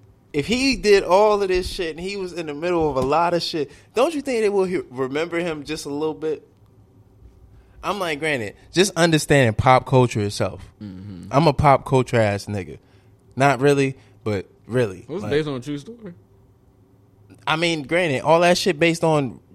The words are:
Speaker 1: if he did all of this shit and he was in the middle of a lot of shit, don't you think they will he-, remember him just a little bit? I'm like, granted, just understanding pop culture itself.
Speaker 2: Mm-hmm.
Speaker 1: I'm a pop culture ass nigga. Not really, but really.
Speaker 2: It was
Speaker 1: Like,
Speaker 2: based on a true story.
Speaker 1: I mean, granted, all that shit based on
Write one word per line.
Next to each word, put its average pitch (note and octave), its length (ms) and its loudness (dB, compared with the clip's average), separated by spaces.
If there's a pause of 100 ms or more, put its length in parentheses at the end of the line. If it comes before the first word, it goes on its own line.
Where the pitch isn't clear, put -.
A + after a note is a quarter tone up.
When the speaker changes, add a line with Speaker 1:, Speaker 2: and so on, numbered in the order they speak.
(340)
Speaker 1:
if C#3+ 140 -4
he B3 280 0
did G3 280 4
all G#3 380 4
of G3+ 60 -2
this F#3 220 -2
shit E3 260 -6
and D#3 40 -12
he F#3+ 180 -8
was F#3 160 -8
in E3 140 -8
the D3 60 -8
middle E3 360 0
of C3 80 -2
a C3 40 2
lot D#3+ 320 2
of E3+ 100 0
shit, D3+ 280 -6 (220)
don't D4 220 2
you C#4 60 -4
think B3 200 -2
they G#3+ 80 2
will G3+ 160 0
he-, F3+ 240 -2
remember C3+ 500 -4
him D#3+ 240 -6
just D3+ 220 -8
a D#3 40 -10
little D3+ 260 -4
bit? D3+ 300 -6 (1400)
I'm F#3+ 160 -4
like, E3 200 -4
granted, C3+ 360 -4 (180)
just - 220 2
understanding D3+ 580 4
pop B2+ 320 4
culture B2+ 360 2
itself. G2+ 460 -6 (140)
Speaker 2:
Mm-hmm. F#2+ 480 -14
Speaker 1:
I'm C#3 160 2
a D3 80 4
pop C#3 320 4
culture B2+ 340 2
ass G2+ 280 0
nigga. F2+ 320 -8 (560)
Not C3 260 2
really, C#3 340 2 (280)
but G#2 240 -4 (180)
really. G#2+ 360 -2
Speaker 2:
It - 80 -20
was E3+ 120 -10
Speaker 1:
Like, - 100 -8
Speaker 2:
based D3+ 160 0
on C#3+ 100 -6
a - 20 -8
true C#3+ 180 -8
story. G#3+ 380 -16 (1300)
Speaker 1:
I D3+ 120 0
mean, E3 260 -2
granted, D3+ 380 -2
all E3 180 4
that F3 180 4
shit E3 220 -2
based E3 240 2
on C#3+ 360 0 (160)